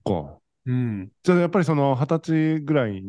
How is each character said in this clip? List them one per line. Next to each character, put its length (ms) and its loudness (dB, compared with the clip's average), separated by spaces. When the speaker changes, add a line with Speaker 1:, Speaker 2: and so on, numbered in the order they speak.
Speaker 1:
か。 340 -4
Speaker 2:
う 60 -2
ん。 380 -4
Speaker 1:
じ 100 2
ゃ 40 4
あ 20 4
や 80 2
っ 40 -8
ぱ 100 2
り 40 2
そ 100 0
の 220 2
二 100 -2
十 120 0
歳 420 0
ぐ 140 -2
ら 140 2
い 200 -6